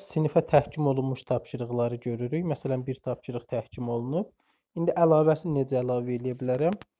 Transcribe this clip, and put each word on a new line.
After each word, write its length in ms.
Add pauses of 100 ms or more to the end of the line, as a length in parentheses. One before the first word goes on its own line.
sinifə 420
təhkim 480
olunmuş 320
tapşırıqları 760
görürük. 480
Məsələn, 420
bir 80
tapşırıq 520
təhkim 420
olunub. 440 (440)
İndi 200
əlavəsini 640
necə 240
əlavə 340
eləyə 220
bilərəm? 340 (260)